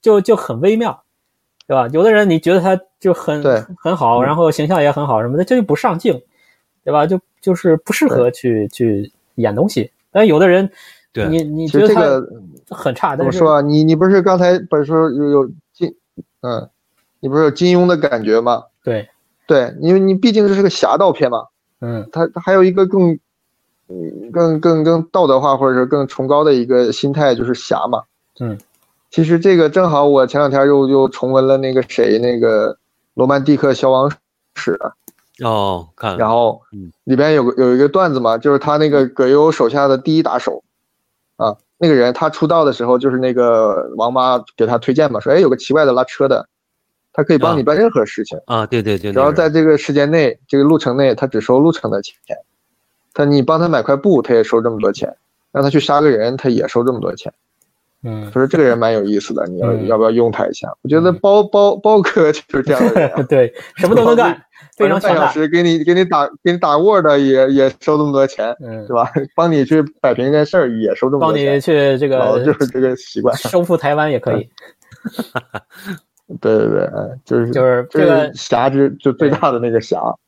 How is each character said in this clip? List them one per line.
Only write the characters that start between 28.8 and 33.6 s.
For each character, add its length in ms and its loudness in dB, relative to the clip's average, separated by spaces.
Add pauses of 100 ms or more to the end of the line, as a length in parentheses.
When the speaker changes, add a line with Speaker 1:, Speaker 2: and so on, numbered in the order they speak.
Speaker 2:
其 140 0
实 140 2
这 180 4
个 140 4
正 180 0
好 200 2
我 180 4
前 160 -2
两 80 2
天 160 2
又， 220 4
又 200 2
重 240 -6
温 140 2
了 120 4
那 140 -4
个 120 0
谁， 340 0
那 220 -2
个 360 0 (380)
罗 140 0
曼 160 2
蒂 120 2
克 160 0